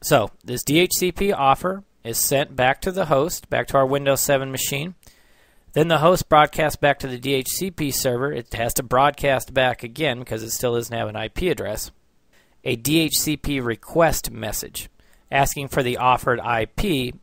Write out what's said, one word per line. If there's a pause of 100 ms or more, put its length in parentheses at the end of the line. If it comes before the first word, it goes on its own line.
So (120)
this
D
H
C
P
offer (200)
is
sent
back
to
the
host,
back
to
our
Windows
seven
machine. (800)
Then
the
host
broadcasts
back
to
the
D
H
C
P
server.
It
has
to
broadcast
back
again
because
it
still
doesn't
have
an
I
P
address. (720)
A
D
H
C
P
request
message (400)
asking
for
the
offered
I
P